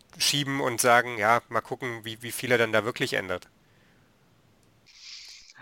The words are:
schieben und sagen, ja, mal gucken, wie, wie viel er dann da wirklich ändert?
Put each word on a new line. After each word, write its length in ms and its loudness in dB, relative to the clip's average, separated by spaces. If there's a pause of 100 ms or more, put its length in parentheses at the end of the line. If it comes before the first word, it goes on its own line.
(180)
schieben 420 0
und 220 -2
sagen, 360 4
ja, 300 4
mal 140 -2
gucken, 420 -8
wie, 180 -10
wie 100 -10
viel 200 -4
er 60 6
dann 160 2
da 100 4
wirklich 300 -4
ändert? 340 -4 (2250)